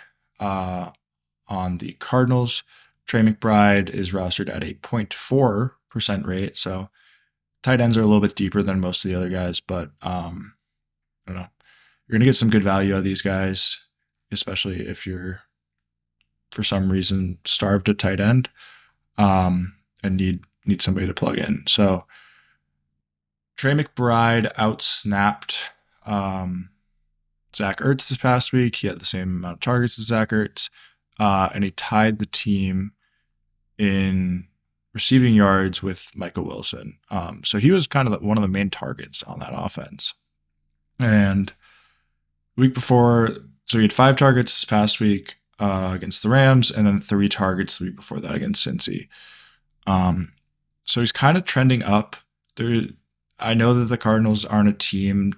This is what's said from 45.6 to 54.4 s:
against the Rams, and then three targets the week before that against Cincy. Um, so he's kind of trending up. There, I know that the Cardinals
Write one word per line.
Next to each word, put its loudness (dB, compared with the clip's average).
against -8
the -2
Rams, 6
and 2
then 4
three 0
targets -2
the -8
week -10
before -12
that -8
against -2
Cincy. -6
Um, 0
so -4
he's 0
kind 2
of -2
trending 2
up. -2
There, -2
I -2
know 4
that 2
the -2
Cardinals 2